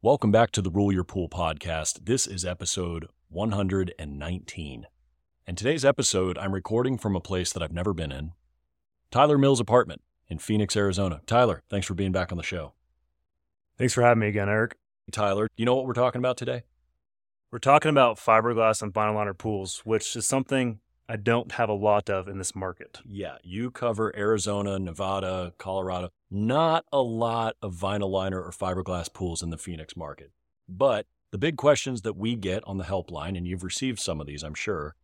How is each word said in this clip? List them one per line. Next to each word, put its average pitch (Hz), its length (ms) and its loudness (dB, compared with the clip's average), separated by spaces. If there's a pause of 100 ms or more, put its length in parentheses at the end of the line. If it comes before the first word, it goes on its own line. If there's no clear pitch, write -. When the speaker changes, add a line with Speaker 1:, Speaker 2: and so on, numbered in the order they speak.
Speaker 1:
Welcome 110 300 4
back 113 200 6
to 107 100 2
the 92 80 0
Rule 101 200 2
Your 90 140 2
Pool 87 240 -4
podcast. 80 760 -4
This 127 200 0
is 92 160 -8
episode 90 680 -4 (200)
one 101 240 -2
hundred 95 460 0
and 73 200 -10
nineteen. 76 680 -8 (600)
And 90 120 -8
today's 135 260 0
episode, 95 540 4
I'm 98 160 -4
recording 120 420 0
from 104 180 0
a 90 60 0
place 92 320 -2
that 87 100 -4
I've 76 80 -4
never 90 220 -2
been 78 180 -4
in, 73 220 -8 (760)
Tyler 147 260 6
Mills' 139 240 6
apartment 107 400 4 (260)
in 82 120 -8
Phoenix, 107 360 0
Arizona. 95 520 0
Tyler, 113 420 4
thanks 98 180 -2
for 104 60 -6
being 95 200 -2
back 90 200 0
on 87 60 -6
the 85 40 -8
show. 80 300 -8 (1040)
Speaker 2:
Thanks 123 160 0
for 127 80 0
having 120 200 6
me 107 80 2
again, 101 200 0
Eric. 110 280 0 (360)
Speaker 1:
Tyler, 104 420 0
you 113 120 -2
know 123 100 4
what 131 80 0
we're 127 80 -4
talking 123 280 2
about 127 180 0
today? 123 240 -6 (880)
Speaker 2:
We're 120 80 -10
talking 151 320 6
about 127 260 6
fiberglass 110 640 4
and 101 140 -8
vinyl 107 220 0
liner 101 180 -2
pools, 98 500 -6
which 110 320 -2
is 113 100 -4
something 131 540 -2 (300)
I 117 60 -6
don't 117 360 0
have 117 160 0
a 107 60 2
lot 104 340 2
of 95 180 -2
in 98 120 -10
this 92 160 -6
market. 92 500 -8
Speaker 1:
Yeah, 92 380 -10
you 110 280 -6
cover 110 460 -2
Arizona, 101 600 0
Nevada, 92 800 -4
Colorado. 92 500 -4 (240)
Not 151 600 2
a 139 100 4
lot 113 580 -2
of 95 140 -6
vinyl 98 340 -2
liner 95 320 0
or 87 120 -12
fiberglass 90 600 -4
pools 87 300 -6
in 85 80 -6
the 80 80 -8
Phoenix 80 380 -12
market. 73 340 -14 (380)
But 107 380 2 (260)
the 107 60 -6
big 151 180 0
questions 135 460 2
that 104 140 -4
we 113 200 -2
get 98 320 -4
on 98 100 -4
the 90 60 -4
helpline, 87 520 -6
and 87 120 -4
you've 90 160 -6
received 120 340 -4
some 80 220 -4
of 71 80 -10
these, 73 160 -12
I'm 76 100 -10
sure 76 500 -6